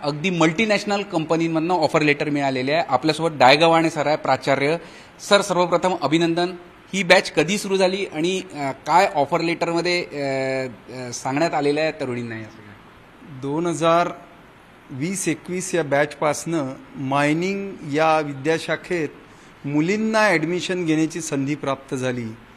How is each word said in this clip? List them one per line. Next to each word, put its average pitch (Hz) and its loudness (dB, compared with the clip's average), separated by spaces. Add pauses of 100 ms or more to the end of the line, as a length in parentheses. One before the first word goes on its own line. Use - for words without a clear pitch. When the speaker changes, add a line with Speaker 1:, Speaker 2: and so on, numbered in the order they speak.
Speaker 1:
अगदी 147 -2
multinational 202 2
कंपनीमधनं 165 -2
offer 160 2
letter 151 2
मिळालेले 139 -2
आहे. 165 2
आपल्यासोबत 156 0
डायगव्हाणे 160 6
सर 147 -2
आहे, 151 2
प्राचार्य. 139 0 (520)
सर, 202 6
सर्वप्रथम 180 2
अभिनंदन. 165 2 (460)
ही 190 -2
batch 180 4
कधी 165 0
सुरू 196 -2
झाली 190 0
आणि, 175 -2 (120)
अ, 139 -4 (160)
काय 180 4
offer 151 0
लेटरमध्ये, 170 -2
अ, - -12 (760)
अ, 123 -10
सांगण्यात 147 -2
आलेलं 147 0
आहे 156 0
तरुणींना 120 -6
या 110 -10
सगळ्या? 107 -20 (680)
Speaker 2:
दोन 151 -2
हजार 165 2 (840)
वीस 165 -6
एकवीस 175 -4
या 165 2
बॅचपासनं 147 -2 (300)
मायनिंग 156 0 (220)
या 156 4
विद्याशाखेत 156 -4 (580)
मुलींना 208 2
ॲडमिशन 180 0
घेण्याची 160 0
संधी 143 -2
प्राप्त 139 -6
झाली 127 -4 (320)